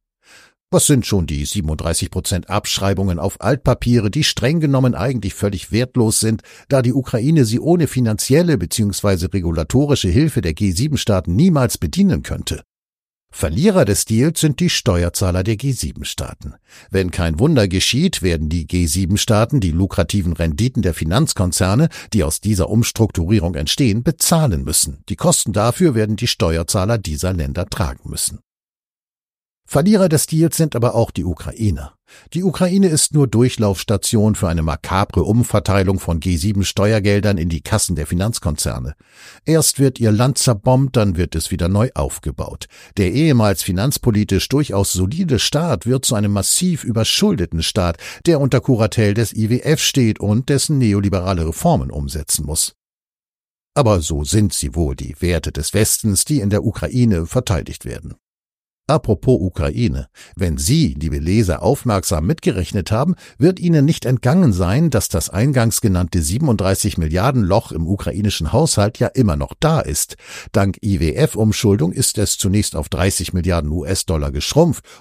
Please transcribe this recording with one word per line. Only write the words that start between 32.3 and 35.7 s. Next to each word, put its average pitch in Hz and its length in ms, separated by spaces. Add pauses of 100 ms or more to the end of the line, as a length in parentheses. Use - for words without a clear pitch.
Die 175 100
Ukraine 185 440
ist 156 260
nur 147 140
Durchlaufstation 107 1040
für - 140
eine 82 160
makabre 87 580
Umverteilung 98 800